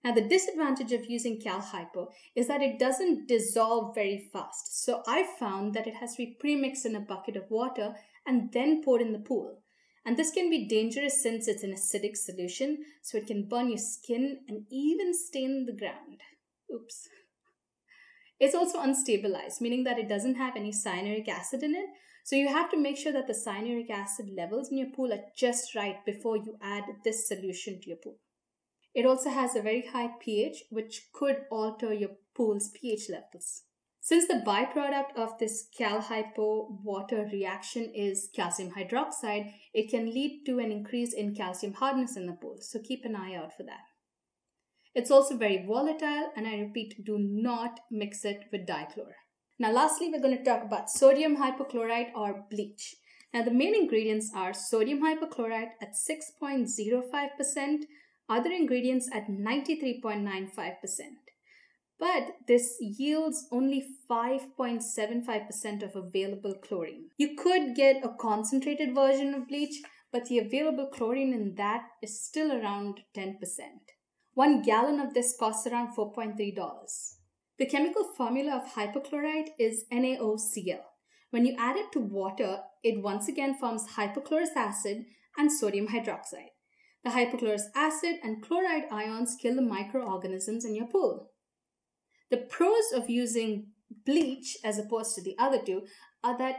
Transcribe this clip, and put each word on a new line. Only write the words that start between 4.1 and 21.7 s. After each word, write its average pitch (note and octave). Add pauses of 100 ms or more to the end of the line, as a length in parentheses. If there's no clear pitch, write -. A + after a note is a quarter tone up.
fast. -
So -
I D4
found G3+
that A3
it A3
has A#3+
to -
be A#3+
premixed C4+
in A3
a G#3
bucket G3+
of G3
water A3+ (280)
and B3
then D4+
poured B3
in A3+
the G#3
pool. - (420)
And A#3
this D#4
can F4+
be C#4
dangerous A3+
since A3+
it's G#3
an G3
acidic G3
solution, F#3+ (180)
so -
it G#3
can G#3
burn A#3+
your A3
skin B3+
and G#3+
even E4
stain C4+
the A#3
ground. - (520)
Oops. - (1300)
It's C#4
also E4+
unstabilized, A3
meaning A#3+
that A#3+
it G#3
doesn't G#3+
have B3
any G#3
cyanuric G#3
acid A3
in D4+